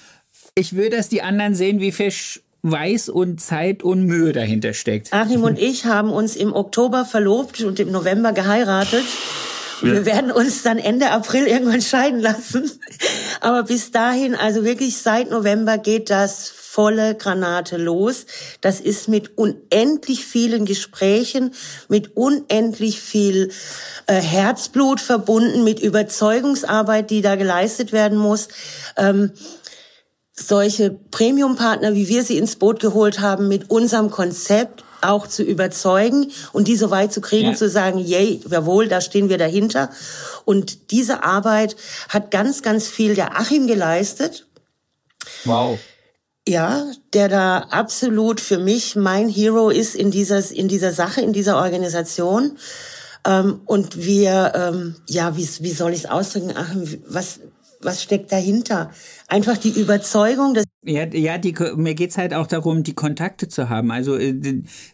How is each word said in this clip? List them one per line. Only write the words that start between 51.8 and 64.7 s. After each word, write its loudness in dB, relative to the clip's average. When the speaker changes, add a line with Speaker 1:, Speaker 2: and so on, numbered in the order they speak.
Speaker 2:
Ähm, 2
und -2
wir, 4
ähm, -2
ja, -2
wie, -6
wie -6
soll -2
ich's -8
ausdrücken, -4
Achim, -6
was, -8
was -6
steckt -2
dahinter? 0
Einfach 2
die 0
Überzeugung, 2
dass 2
Speaker 1:
Ja, -2
ja, -2
die -2
Ko-, -4
mir 0
geht's -4
halt -2
auch -2
darum, 0
die -6
Kontakte -4
zu -4
haben. 0
Also, -2
äh, -2
d-, -4